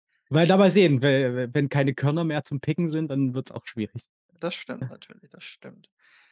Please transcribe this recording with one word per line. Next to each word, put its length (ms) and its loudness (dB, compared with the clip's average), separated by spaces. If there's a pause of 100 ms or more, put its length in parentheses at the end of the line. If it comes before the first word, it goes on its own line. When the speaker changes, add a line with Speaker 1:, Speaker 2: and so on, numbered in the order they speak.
(300)
Speaker 1:
Weil 180 4
da 100 4
mal 140 6
sehen, 320 4
we-, 320 2
we-, 180 -4
wenn 160 0
keine 260 0
Körner 300 -2
mehr 180 -4
zum 180 -8
Picken 280 -2
sind, 200 -4
dann 260 -2
wird's 160 -8
auch 160 -14
schwierig. 420 -10
<laughs> 300 -20
Speaker 2:
Das 160 -8
stimmt 340 -12
natürlich, 400 -20
das 140 -20
stimmt. 460 -20 (420)